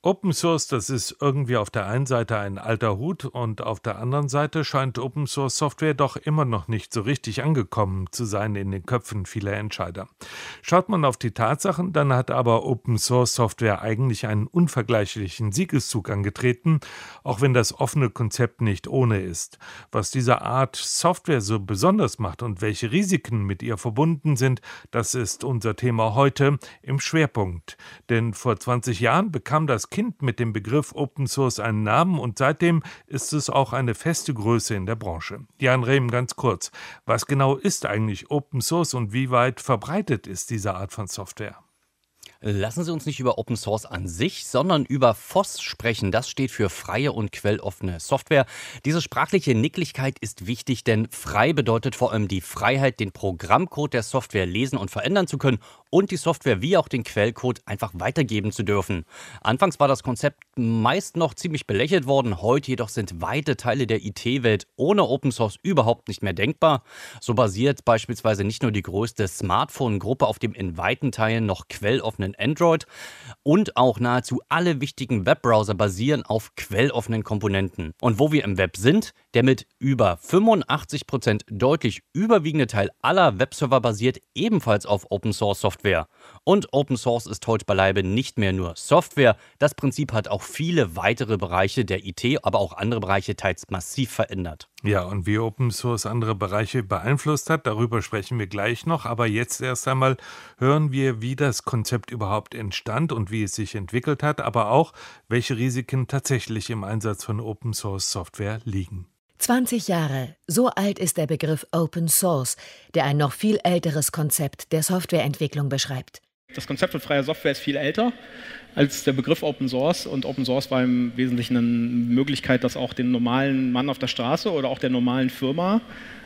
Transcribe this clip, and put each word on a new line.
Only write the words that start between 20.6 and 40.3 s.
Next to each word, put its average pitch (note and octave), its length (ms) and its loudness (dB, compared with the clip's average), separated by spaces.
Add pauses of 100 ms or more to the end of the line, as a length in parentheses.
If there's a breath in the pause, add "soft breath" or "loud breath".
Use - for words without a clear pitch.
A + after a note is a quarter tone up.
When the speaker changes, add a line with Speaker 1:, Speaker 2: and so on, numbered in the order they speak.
Speaker 1:
Software - 640 0
so G#2 180 0
besonders A#2 600 2
macht F#2 220 -4
und A2+ 200 -6
welche G#2+ 320 -2
Risiken F3 500 2
mit G2 180 -4
ihr A#2 160 -4
verbunden D3 600 0
sind, B2+ 240 2 (300 loud breath)
das A#2 220 -2
ist B2 300 -4
unser A#2 320 -2
Thema A2+ 400 0
heute C#3 420 4 (240 loud breath)
im C3+ 200 -2
Schwerpunkt. G#2 760 -2 (320 loud breath)
Denn A#2 260 2
vor A2+ 280 -2
zwanzig B2 400 -2
Jahren D#3+ 320 2
bekam D3+ 340 0
das A#2 220 0
Kind G#3+ 320 -4
mit B2+ 160 0
dem A2+ 160 0
Begriff A2 400 -2
Open C#3 320 -4
Source B2+ 340 0
einen G#2+ 220 0
Namen D3 380 4
und A#2 180 -6
seitdem D#3+ 460 2 (240 loud breath)
ist - 260 -6
es D3+ 160 -2
auch C3+ 240 2
eine A#2+ 220 0
feste D#3+ 400 -2
Größe A2 400 2
in F#2 100 -4
der A2 100 -2
Branche. F#2 440 -8 (200)
Jan B2+ 240 4
Rehm, B2+ 280 2
ganz B2 240 -2
kurz, G#2+ 340 -2 (380 loud breath)
was A#2 180 0
genau C#3 300 4
ist F#3 320 -2
eigentlich G#2+ 420 -2
Open C#3 320 -4
Source E3 320 0
und A2+ 200 -4
wie B2+ 180 0
weit B2 280 2
verbreitet C3+ 680 -2
ist F#2+ 240 -8